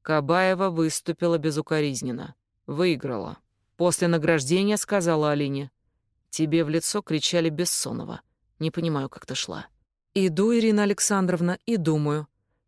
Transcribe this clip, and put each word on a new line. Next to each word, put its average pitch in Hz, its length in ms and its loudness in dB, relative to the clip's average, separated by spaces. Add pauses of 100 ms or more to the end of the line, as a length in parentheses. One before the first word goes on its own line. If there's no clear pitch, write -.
Кабаева 175 680 2
выступила 165 680 0
безукоризненно. 143 1000 -4 (320)
Выиграла. 139 680 -2 (380)
После 175 300 2
награждения 170 720 2
сказала 165 560 0
Алине: 139 400 -4 (580)
«Тебе 160 320 2
в 147 60 -4
лицо 165 340 -2
кричали: 165 460 0
'Бессонова!' 151 720 -4 (400)
Не 160 100 -2
понимаю, 156 380 -2
как - 180 -20
ты - 80 -8
шла». - 320 -8 (480)
Иду, 190 380 2
Ирина 220 300 4
Александровна, 185 840 0
и 233 100 0
думаю: 151 500 0 (420)